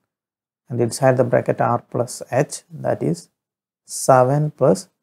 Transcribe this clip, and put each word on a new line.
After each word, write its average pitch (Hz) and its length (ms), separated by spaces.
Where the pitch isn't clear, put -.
and 120 140
inside 123 360
the 131 60
bracket 123 380
r 120 280
plus 123 320
h, - 380
that 131 320
is - 280
seven 139 640
plus 165 380